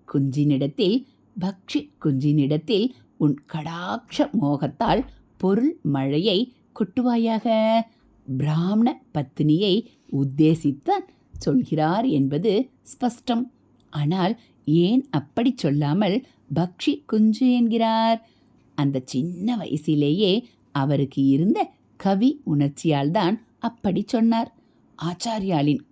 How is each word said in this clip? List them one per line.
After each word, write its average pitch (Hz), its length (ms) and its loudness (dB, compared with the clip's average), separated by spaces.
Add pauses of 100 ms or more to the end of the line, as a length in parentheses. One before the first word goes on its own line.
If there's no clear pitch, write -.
குஞ்சினிடத்தில், 143 880 0 (400)
பக்ஷி 196 440 -6 (180)
குஞ்சினிடத்தில் 151 880 0 (340)
உன் 147 160 2 (100)
கடாட்ச 175 880 -6
மோகத்தால் 147 680 0 (360)
பொருள் 220 340 0 (140)
மழையை 147 520 0 (340)
கொட்டுவாயாக. 233 720 -2 (800)
பிராமண 160 600 0 (220)
பத்னியை 151 640 0 (380)
உத்தேசித்தான் 156 920 0 (300)
சொல்கிறார் 175 720 0
என்பது 147 440 0 (340)
ஸ்பஷ்டம். 240 580 -4 (480)
ஆனால் 151 420 0 (320)
ஏன் 175 440 4
அப்படி 233 440 -2
சொல்லாமல் 156 640 0 (340)
பக்ஷி 175 420 -2 (140)
குஞ்சு 220 440 2
என்கிறார்? 226 680 2 (600)
அந்த 139 260 0
சின்ன 180 520 -4
வயசிலேயே 156 760 0 (420)
அவருக்கு 139 520 0
இருந்த 170 320 4 (420)
கவி 196 300 2 (160)
உணர்ச்சியால்தான் 151 920 0 (240)
அப்படி 208 440 -4
சொன்னார். 226 460 0 (480)
ஆச்சாரியாலின் 175 920 -2